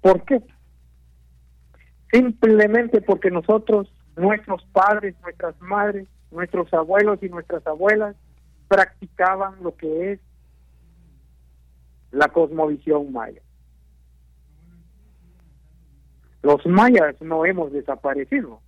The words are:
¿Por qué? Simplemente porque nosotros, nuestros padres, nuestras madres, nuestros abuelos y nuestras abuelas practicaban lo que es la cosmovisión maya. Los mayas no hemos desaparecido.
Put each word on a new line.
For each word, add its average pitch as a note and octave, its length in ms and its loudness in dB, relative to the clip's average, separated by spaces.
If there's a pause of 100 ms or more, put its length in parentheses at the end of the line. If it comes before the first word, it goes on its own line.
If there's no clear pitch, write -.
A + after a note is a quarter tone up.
¿Por C#4+ 240 4
qué? - 160 0 (1700)
Simplemente A3+ 880 4
porque F#3+ 300 0
nosotros, G#3 640 0 (220)
nuestros G3 580 -4
padres, G3+ 480 0
nuestras F3 400 -12
madres, G3+ 460 -4 (240)
nuestros F3 420 -6
abuelos F#3+ 480 0
y G3 80 -8
nuestras E3+ 380 -10
abuelas G#3 480 -2 (520)
practicaban F#3+ 920 -2
lo E3+ 140 -10
que E3 380 -6
es G3 60 -12 (1900)
la D3 200 0
cosmovisión D3+ 840 -2
maya. A#2 300 -12 (3000)
Los D3 240 2
mayas F#3 560 4
no D#3+ 240 -4
hemos F3 260 -4
desaparecido. C#3 960 -6